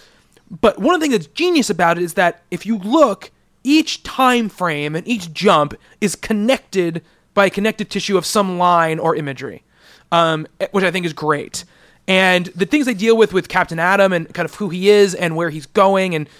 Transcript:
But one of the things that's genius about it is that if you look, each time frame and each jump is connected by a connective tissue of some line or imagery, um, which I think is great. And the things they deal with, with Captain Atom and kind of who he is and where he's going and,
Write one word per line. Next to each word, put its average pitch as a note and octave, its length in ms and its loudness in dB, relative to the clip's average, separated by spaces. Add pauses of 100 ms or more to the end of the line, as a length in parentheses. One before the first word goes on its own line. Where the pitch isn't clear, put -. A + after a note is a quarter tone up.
(500)
But G3 300 0
one D4+ 160 2
of E4+ 60 -2
the D#4+ 60 0
things B3+ 100 2
that's D#3+ 160 -8
genius E4 360 0
about E3+ 280 2
it F3 60 -4
is E3+ 120 -6
that F3 260 0 (100)
if F3+ 140 -8
you A3 140 -2
look, A3 520 0 (320)
each D4+ 400 0
time B3 460 0
frame D3+ 460 -4
and F3+ 120 -6
each F#3 260 -6
jump D#3+ 400 2 (280)
is G3 140 -2
connected G#3 840 -2 (320)
by G3+ 120 4
a F#3 40 2
connective G#3 400 -4
tissue G3 280 -2
of E3+ 80 -2
some F#3+ 320 0
line E3+ 420 2
or E3 160 0
imagery, C3+ 480 -8 (480)
um, D#3+ 340 2 (260)
which G3 120 0
I F3+ 80 0
think F3+ 140 -4
is D#3 80 -6
great. - 500 -4 (440)
And F#3 400 2
the F#3 180 -4
things D4 200 0
they B3 80 -2
deal A3+ 240 2
with, F#3+ 160 4
with F3+ 140 -2
Captain E3+ 320 -2
Atom F#3+ 340 2
and E3 200 -4
kind E3+ 140 -4
of - 80 -16
who G3+ 140 -6
he F3+ 200 0
is G3+ 260 4
and E3 200 -4
where E3+ 140 -2
he's D3+ 160 -10
going F#3+ 480 2
and, D3+ 160 -6 (100)